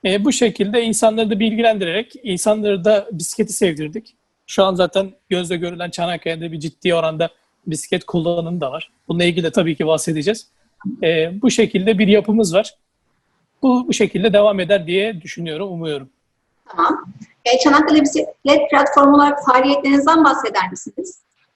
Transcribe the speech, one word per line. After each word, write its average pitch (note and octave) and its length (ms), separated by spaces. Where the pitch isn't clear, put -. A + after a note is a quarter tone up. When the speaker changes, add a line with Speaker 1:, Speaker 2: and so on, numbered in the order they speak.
Speaker 1:
E, G3+ 200
bu C#4 60
şekilde A3 520
insanları A3 460
da G#3 100
bilgilendirerek A3 720
insanları G#3 640
da G#3+ 260
bisikleti G3+ 420
sevdirdik. D#3+ 600
Şu - 160
an F#3+ 120
zaten F#3 360
gözle F3+ 280
görülen F3 320
Çanakkale'de E3+ 640
bir D#3+ 80
ciddi E3 360
oranda D#3+ 340
bisiklet D#3+ 380
kullanımı E3+ 560
da C3 100
var. - 200
Bununla E3+ 160
ilgili F3 200
de D#3+ 80
tabii E3 240
ki D#3 120
bahsedeceğiz. D#3+ 600
E, E3+ 380
bu B3 100
şekilde G#3 480
bir G#3+ 80
yapımız G#3 460
var. G#3 220
Bu, B3 260
bu - 60
şekilde G3 400
devam G3+ 260
eder F3+ 280
diye G3 340
düşünüyorum, E3+ 500
umuyorum. D3+ 380
Speaker 2:
Tamam. - 480
E, B3 140
Çanakkale D4+ 420
Bisiklet C#4+ 680
Platformu C#4+ 440
olarak C#4+ 300
faaliyetlerinizden C#4 800
bahseder G#3 480
misiniz? - 480